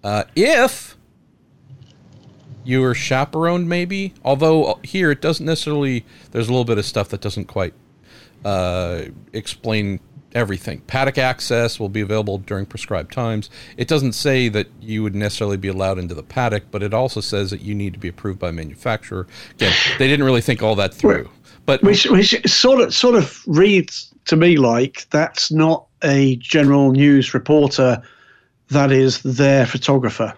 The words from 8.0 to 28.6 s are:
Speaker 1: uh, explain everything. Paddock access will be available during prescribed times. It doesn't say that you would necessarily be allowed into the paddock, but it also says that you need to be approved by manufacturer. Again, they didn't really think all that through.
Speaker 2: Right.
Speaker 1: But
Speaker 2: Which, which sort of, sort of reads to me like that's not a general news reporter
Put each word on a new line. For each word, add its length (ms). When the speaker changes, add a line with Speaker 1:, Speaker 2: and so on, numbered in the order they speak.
Speaker 1:
uh, 600
explain 680
everything. 460
Paddock 360
access 640
will 80
be 140
available 380
during 260
prescribed 480
times. 360
It 100
doesn't 240
say 380
that 180
you 220
would 120
necessarily 400
be 140
allowed 300
into 160
the 80
paddock, 460
but 140
it 100
also 280
says 300
that 100
you 120
need 200
to 60
be 100
approved 300
by 120
manufacturer. 760
Again, 200
they 100
didn't 160
really 160
think 200
all 140
that 180
through. 300
Speaker 2:
Right. 40
Speaker 1:
But 160
Speaker 2:
Which, 260
which 380
sort 360
of, 120
sort 220
of 320
reads 680
to 100
me 220
like 540
that's 380
not 380
a 340
general 540
news 420
reporter 680